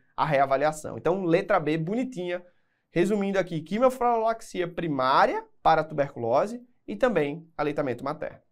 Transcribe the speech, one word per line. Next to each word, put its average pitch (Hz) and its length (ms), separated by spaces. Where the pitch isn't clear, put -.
a 139 80
reavaliação. 139 720
Então, 175 260
letra 185 360
B, 156 180
bonitinha. 180 680
Resumindo 196 460
aqui, 170 220
quimioprofilaxia 226 1040
primária 170 760
para 160 180
tuberculose 151 800
e - 100
também 165 600
aleitamento 147 480
materno. 147 360